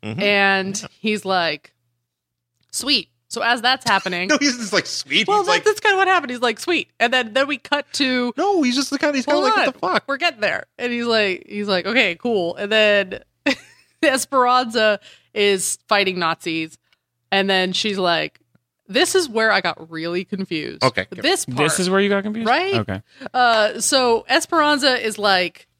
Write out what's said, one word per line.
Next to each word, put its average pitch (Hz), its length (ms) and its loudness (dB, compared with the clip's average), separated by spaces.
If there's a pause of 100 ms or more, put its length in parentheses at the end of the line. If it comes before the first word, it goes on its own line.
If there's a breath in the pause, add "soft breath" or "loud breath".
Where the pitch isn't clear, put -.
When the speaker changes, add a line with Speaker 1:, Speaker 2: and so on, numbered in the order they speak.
Speaker 1:
Mm-hmm. 113 200 -6
Speaker 2:
And 196 580 2
Speaker 1:
Yeah. - 80 -14 (120)
Speaker 2:
he's 214 260 -4
like, 170 460 -2 (960)
"Sweet." 247 380 -2 (200)
So - 140 -8
as 233 200 0
that's 254 260 0
happening 190 400 0
Speaker 1:
<laughs> - 20 0
No, 302 100 4
he's 277 160 0
just 214 160 -8
like, 190 140 2
"Sweet." 151 420 -2
Speaker 2:
Well, 415 100 2
Speaker 1:
He's 370 100 0
Speaker 2:
that's, 349 80 4
Speaker 1:
like, 311 80 -2
Speaker 2:
that's 415 160 2
kinda 403 180 2
what 381 100 4
happened. 330 220 2
He's 247 100 -6
like, 240 200 -2
"Sweet." - 280 -2 (100)
And 233 140 2
then, 240 220 -2
then 269 120 2
we 277 120 -4
cut - 360 -6
to 254 440 0
Speaker 1:
No, 381 240 2
he's 247 140 2
just 269 140 -2
the 277 80 -4
kind, 294 160 0
he's 262 120 -2
kinda 294 140 2
Speaker 2:
Hold 494 100 2
Speaker 1:
like, 427 80 2
Speaker 2:
on. 311 80 2
Speaker 1:
"What 262 80 -2
the - 60 -16
fuck?" - 260 0
Speaker 2:
We're 277 120 -4
getting 277 220 -2
there. 196 240 -2 (140)
And 247 140 -4
he's 240 140 -4
like, 214 400 0
he's 208 220 -6
like, 185 160 0
"Okay, 208 300 0
cool." 185 420 -2
And 202 160 -6
then 208 480 2 (240)
<laughs> - 580 -6
Esperanza 247 960 2 (360 loud breath)
is 202 440 0 (100)
fighting 190 300 2
Nazis. 165 580 -4 (540)
And 196 180 2
then 185 240 2
she's 202 240 -2
like, 170 420 -2 (480)
this 269 280 0
is 339 160 2
where 220 200 0
I 196 120 2
got 165 280 -6
really 170 360 -6
confused. 185 580 -6
Speaker 1:
Okay. 107 260 -4
Speaker 2:
This 359 360 -4
part. 127 100 -8
Speaker 3:
This 151 240 -2
is 180 80 -2
where 196 140 2
you 202 80 0
got 196 120 0
confused? 214 240 -6
Speaker 2:
Right? 349 280 0
Speaker 3:
Okay. 110 280 -4 (300 loud breath)
Speaker 2:
Uh, 233 480 2
so 247 480 2
Esperanza 294 760 2
is 220 160 -2
like 185 500 0 (120)